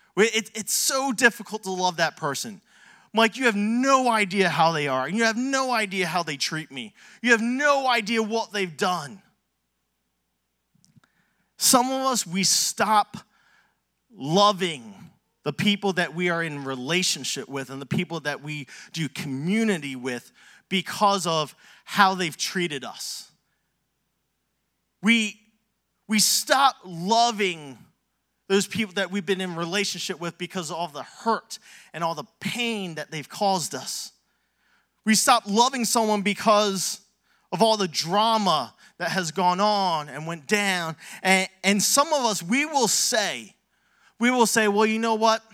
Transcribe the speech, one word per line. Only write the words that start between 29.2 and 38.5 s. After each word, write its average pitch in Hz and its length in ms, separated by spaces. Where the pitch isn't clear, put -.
been 185 140
in 180 140
relationship 175 640
with 170 200
because 175 320
of 175 40
all 170 120
the 139 160
hurt - 560
and 160 100
all 165 120
the 147 100
pain 214 560
that 151 160
they've 151 180
caused 190 460
us. - 360
We 220 80
stop 233 320
loving 233 400
someone 214 380
because 208 760
of 175 100
all 220 160
the 196 100
drama 180 840